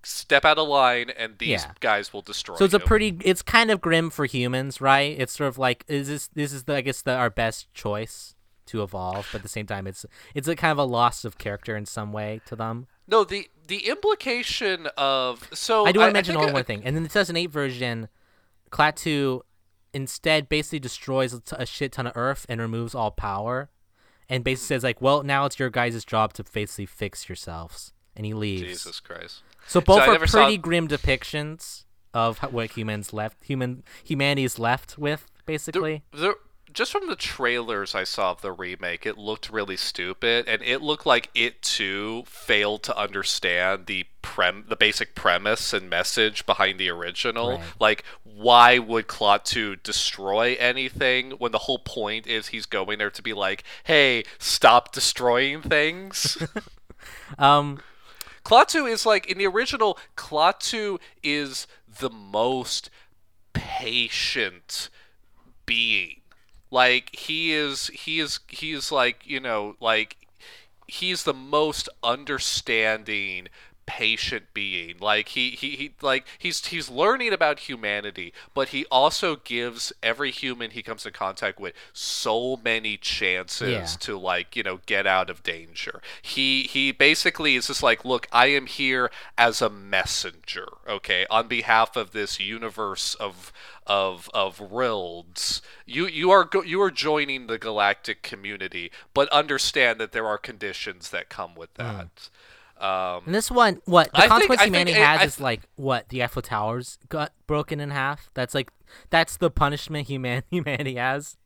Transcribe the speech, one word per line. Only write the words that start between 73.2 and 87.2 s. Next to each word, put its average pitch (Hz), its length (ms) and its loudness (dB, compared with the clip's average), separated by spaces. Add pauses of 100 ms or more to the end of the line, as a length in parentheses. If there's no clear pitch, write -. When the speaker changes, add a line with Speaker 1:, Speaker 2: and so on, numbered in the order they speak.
Speaker 1:
patient 110 680 -4
being. 90 440 -8
Like, 107 300 0
he, 127 220 -4
he, 139 260 -10
he, 139 260 -12
like, 135 240 0 (120)
he's, - 280 -6
he's 160 240 -8
learning 214 420 0
about 151 280 0
humanity, 104 720 -8 (220)
but 135 160 0
he 160 200 -6
also 151 460 2
gives 120 560 -8 (100)
every 123 300 -2
human 120 400 -8
he 110 100 -12
comes 110 240 -12
in 101 60 -12
contact 98 480 -6
with 92 140 -8 (180)
so 123 720 -2
many 110 320 -2
chances 92 720 -2
Speaker 2:
Yeah. 104 140 -2 (160)
Speaker 1:
to, 101 180 -6
like, 90 380 -2
you 113 80 -2
know, 92 220 -4
get 98 200 0
out 92 240 2
of 82 140 -14
danger. 82 560 -10 (220)
He, 135 420 0
he 135 260 -2
basically 151 640 4